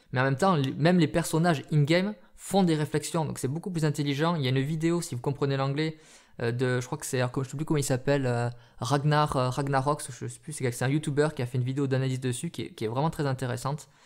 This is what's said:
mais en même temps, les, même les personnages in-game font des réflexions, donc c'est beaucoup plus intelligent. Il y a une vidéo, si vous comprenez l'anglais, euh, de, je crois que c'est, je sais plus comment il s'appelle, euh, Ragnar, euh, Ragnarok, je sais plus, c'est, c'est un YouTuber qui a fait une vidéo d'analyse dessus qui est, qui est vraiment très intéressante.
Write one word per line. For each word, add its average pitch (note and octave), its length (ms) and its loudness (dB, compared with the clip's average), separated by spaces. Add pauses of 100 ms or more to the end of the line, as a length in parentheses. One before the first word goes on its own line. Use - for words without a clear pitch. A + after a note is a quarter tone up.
(120)
mais B2+ 80 0
en C3 40 2
même C3+ 120 2
temps, F#3+ 180 4
les, C3+ 180 0
même F3 260 4
les D#3 100 6
personnages E3 640 0
in-game E3 420 2 (220)
font - 260 0
des E3 140 4
réflexions, D3+ 480 -2
donc B2+ 140 -6
c'est C3 100 -2
beaucoup E3 220 -6
plus D#3+ 140 0
intelligent. D3 520 0
Il D3+ 60 -2
y B2+ 40 0
a B2 40 2
une C3+ 100 2
vidéo, E3 400 0
si C3 160 -6
vous A#2+ 40 -6
comprenez C#3 360 0
l'anglais, C#3+ 420 -2 (420)
euh, A#2+ 120 0
de, B2+ 280 0
je B2 60 -6
crois - 120 -6
que - 80 -12
c'est, B2+ 140 -2
je B2+ 280 -2
sais - 80 -10
plus D#3 80 -6
comment D#3 140 0
il C#3+ 60 0
s'appelle, C3+ 420 0
euh, A#2+ 220 0 (300)
Ragnar, D3 580 2
euh, B2+ 140 2
Ragnarok, C#3 580 0
je A#2+ 200 -10
sais A#2+ 120 -12
plus, - 120 -12
c'est, C3 180 -2
c'est B2 140 -4
un B2+ 40 2
YouTuber D3 460 2
qui C3+ 80 -4
a A#2+ 40 -2
fait B2+ 120 -4
une B2 60 0
vidéo C3+ 240 -2
d'analyse C3 320 0
dessus C3 300 -4
qui - 120 -8
est, - 120 -10
qui - 100 -6
est G#2+ 40 -2
vraiment C#3 220 0
très D#3 160 -2
intéressante. C3 640 -4 (180)